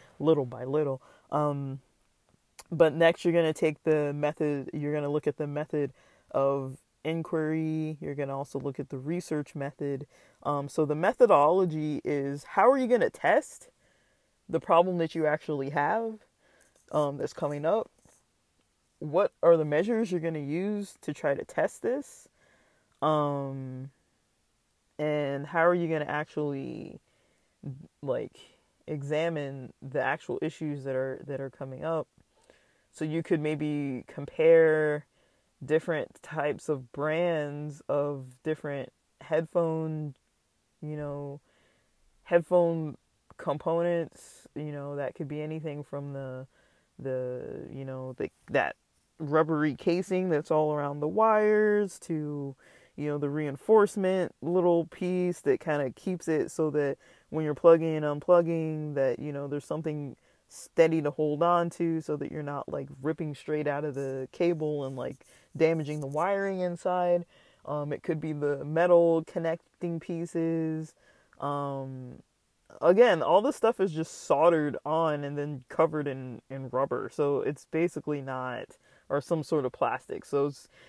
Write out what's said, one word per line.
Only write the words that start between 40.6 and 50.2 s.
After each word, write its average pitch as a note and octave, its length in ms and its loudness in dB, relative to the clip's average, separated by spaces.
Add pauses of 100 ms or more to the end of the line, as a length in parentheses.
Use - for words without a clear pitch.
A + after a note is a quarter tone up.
you D3+ 140 -8
know, C#3+ 440 -8 (840)
headphone E3+ 760 2 (400)
components, E3+ 1200 -2
you D3+ 160 -8
know, C#3+ 240 -10
that C#3 200 -6
could D3 120 -8
be D3 140 -6
anything D3+ 420 -8
from C#3+ 300 -10
the, C3 340 -10 (500)
the, B2+ 720 -6
you C3+ 140 -10
know, C3 280 -10
the, - 160 -6 (200)
that G#2+ 260 0 (420)
rubbery D3+ 580 2
casing F#3 540 0